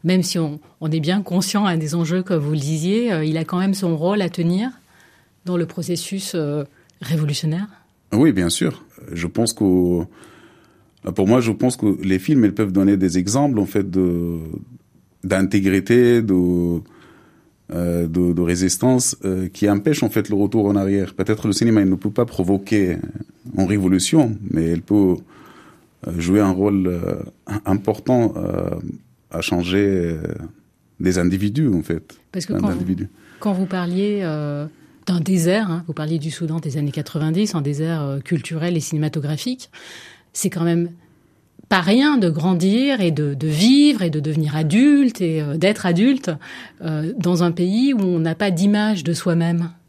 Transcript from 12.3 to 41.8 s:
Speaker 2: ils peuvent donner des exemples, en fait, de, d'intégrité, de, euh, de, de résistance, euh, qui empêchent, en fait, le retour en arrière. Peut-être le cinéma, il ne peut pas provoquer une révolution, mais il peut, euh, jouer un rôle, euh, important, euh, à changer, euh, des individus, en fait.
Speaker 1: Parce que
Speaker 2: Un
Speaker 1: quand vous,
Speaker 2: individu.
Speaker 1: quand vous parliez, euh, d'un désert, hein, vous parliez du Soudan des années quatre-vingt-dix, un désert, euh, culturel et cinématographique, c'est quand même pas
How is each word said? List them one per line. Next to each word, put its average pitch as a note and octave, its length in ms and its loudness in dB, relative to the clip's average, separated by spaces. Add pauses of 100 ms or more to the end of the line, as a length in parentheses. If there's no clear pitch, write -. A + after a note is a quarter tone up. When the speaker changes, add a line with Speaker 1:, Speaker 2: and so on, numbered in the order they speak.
Speaker 2:
ils F#2+ 80 2
peuvent G2+ 180 0
donner G2 260 4
des F#2 200 2
exemples, A#2 420 0
en G2 60 2
fait, F#2+ 240 -2
de, F2 480 0 (840)
d'intégrité, G2 960 4
de, F2+ 580 0 (960)
euh, F2 340 -2
de, F2 260 0
de E2+ 80 0
résistance, F#2 720 0 (100)
euh, F#2 220 -2
qui G2+ 220 0
empêchent, A2+ 340 0
en A2 60 0
fait, G#2 200 -2
le G#2 60 0
retour G2+ 300 2
en G2+ 100 2
arrière. G2 380 0
Peut-être G#2+ 340 -2
le G2+ 60 2
cinéma, A2 280 4
il F#2+ 80 4
ne F#2 60 2
peut G2 160 -4
pas A#2+ 140 0
provoquer F#2+ 720 0 (600)
une F#2+ 80 2
révolution, G2+ 680 2 (160)
mais E2 200 0
il E2+ 100 -2
peut, G2 340 4 (920)
euh, - 120 -6
jouer F#2 220 2
un G2 100 2
rôle, F#2+ 360 2
euh, F2 280 -2 (500)
important, G#2+ 720 0
euh, G1+ 320 -4 (640)
à E2+ 100 -6
changer, F2+ 460 0
euh, E2+ 340 0 (800)
des F2+ 180 2
individus, G#2 520 0
en F2 120 2
fait. - 340 -8 (160)
Speaker 1:
Parce F#3 140 -8
que - 80 -6
Speaker 2:
Un F#2 60 -2
Speaker 1:
quand - 80 0
vous, - 60 0
Speaker 2:
individu. F2+ 340 -4 (320)
Speaker 1:
quand G3+ 140 -2
vous F#3 120 0
parliez, F#3 580 -2
euh, D3 420 -4 (420)
d'un F3+ 120 0
désert, F#3 500 0
hein, E3+ 180 -4
vous D#3+ 60 -8
parliez D#3 260 -4
du D3+ 120 -6
Soudan D#3+ 280 -6
des D3+ 180 -6
années D3 140 -2
quatre-vingt-dix, D#3+ 640 -2
un D#3 60 -2
désert, D3+ 400 -4
euh, C#3 180 -4
culturel E3 580 -4
et - 20 0
cinématographique, D3+ 920 -4 (640)
c'est - 160 -4
quand E3 140 -4
même E3+ 260 0 (800)
pas F#3 120 4